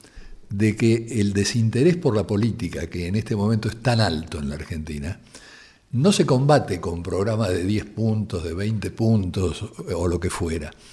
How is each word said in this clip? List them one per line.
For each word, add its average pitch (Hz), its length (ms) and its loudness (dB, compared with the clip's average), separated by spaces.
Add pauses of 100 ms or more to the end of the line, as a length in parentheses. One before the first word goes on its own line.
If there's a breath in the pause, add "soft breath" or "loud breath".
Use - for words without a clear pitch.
(480 soft breath)
de 104 280 2
que 117 440 2
el 101 140 2
desinterés 117 640 2
por 139 200 0
la 98 100 0
política, 92 600 -2
que 87 200 -6
en 95 100 0
este 110 200 -2
momento 110 320 2
es - 140 -8
tan 120 180 2
alto 82 380 0
en 71 100 -6
la 71 60 -6
Argentina, 76 680 -8 (720 loud breath)
no 139 200 4
se 202 120 4
combate 135 560 2
con 85 220 -6
programas 98 480 0
de 90 140 0
diez 101 200 0
puntos, 107 600 -2
de 82 100 -6
veinte 101 360 -2
puntos 95 720 0
o, - 60 -8 (260)
o 87 140 0
lo 85 100 0
que 87 120 -2
fuera. 80 400 -4 (220 loud breath)